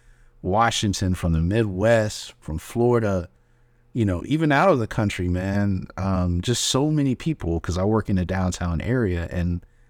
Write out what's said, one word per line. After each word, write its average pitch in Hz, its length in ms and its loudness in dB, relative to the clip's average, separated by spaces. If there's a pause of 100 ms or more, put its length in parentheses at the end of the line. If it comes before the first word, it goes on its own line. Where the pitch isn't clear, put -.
(400)
Washington, 101 760 0
from 87 180 0
the 80 80 2
Midwest, 107 1000 0
from - 180 -8
Florida, 110 720 0 (640)
you 117 100 2
know, 90 220 0
even 156 240 2
out 151 180 4
of 143 120 4
the 107 80 -2
country, 101 400 -2
man, 95 580 0 (100)
um, 90 440 0
just 120 240 -2
so 143 260 0
many 139 240 0
people, 85 460 -4
'cause 85 180 -4
I 92 60 0
work 107 260 0
in 95 80 2
a 90 60 0
downtown 90 560 -2
area, 101 500 -2
and, 87 340 -2 (260)